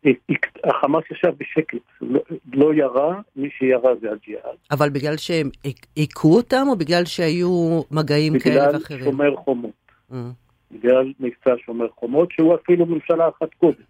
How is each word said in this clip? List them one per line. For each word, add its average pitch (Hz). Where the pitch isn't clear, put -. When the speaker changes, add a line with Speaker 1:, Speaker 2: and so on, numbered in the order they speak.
Speaker 1:
היא, 135
היא, 147
החמאס 156
ישב 165
בשקט, 143
לא, 123
לא 147
ירה, 147
מי 139
שירה 127
זה 107
הג'יהאד. 107
Speaker 2:
אבל 147
בגלל 143
שהם 156
היק-, -
היכו 156
אותם, 254
או 262
בגלל 175
שהיו 170
מגעים 151
כאלה 143
Speaker 1:
בגלל 147
Speaker 2:
ואחרים? 151
Speaker 1:
שומר 139
חומות. 120
Speaker 2:
אה. 123
Speaker 1:
בגלל 131
מבצע 127
שומר 117
חומות, 139
שהוא 165
אפילו 175
ממשלה 165
אחת -
קודם. -